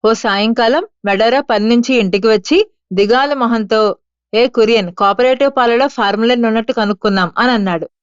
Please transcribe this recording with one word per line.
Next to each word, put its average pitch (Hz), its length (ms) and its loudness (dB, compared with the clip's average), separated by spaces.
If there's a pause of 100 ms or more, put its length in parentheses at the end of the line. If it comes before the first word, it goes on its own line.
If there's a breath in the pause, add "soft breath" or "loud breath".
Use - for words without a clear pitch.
ఓ 220 80 4
సాయంకాలం 226 720 0 (200)
మెడోరా 220 360 0
పని 220 280 -2
నుంచి 240 260 2
ఇంటికి 202 320 0
వచ్చి 285 440 0 (220)
దిగాలు 247 420 0
మొహంతో, 220 600 -2 (380)
"ఏ 240 140 2
కురియన్, 220 460 0
కోఆపరేటివ్ 247 640 0
పాలలో 240 300 2
ఫార్మలిన్ 226 580 -2
ఉన్నట్టు 226 280 -2
కనుక్కున్నాం," 202 640 -2
అని 247 140 0
అన్నాడు. 185 380 -4 (140)